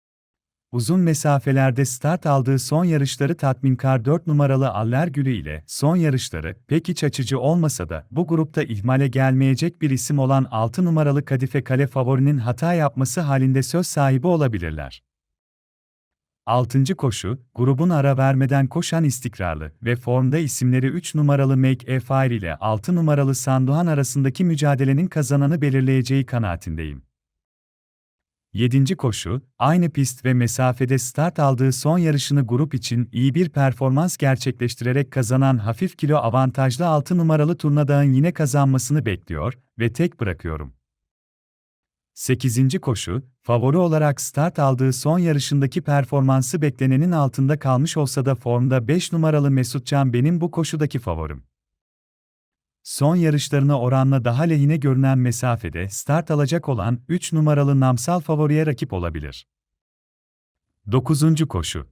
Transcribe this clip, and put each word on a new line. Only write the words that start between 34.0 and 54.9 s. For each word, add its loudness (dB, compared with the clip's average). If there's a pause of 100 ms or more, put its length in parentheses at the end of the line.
gerçekleştirerek -2
kazanan 2
hafif -4
kilo 0
avantajlı 0
altı 0
numaralı 2
Turnadağ'ın 2
yine 2
kazanmasını 0
bekliyor -4 (260)
ve 0
tek -2
bırakıyorum. -6 (1400)
Sekizinci 0
koşu, -4 (160)
favori 0
olarak 0
start -4
aldığı 2
son 0
yarışındaki 0
performansı 0
beklenenin 2
altında 0
kalmış 0
olsa -2
da 2
formda 0
beş 0
numaralı 2
Mesutcan 0
benim 2
bu -2
koşudaki -2
favorim. -6 (1400)
Son 0
yarışlarına 2
oranla 2
daha 0
lehine 2
görünen 2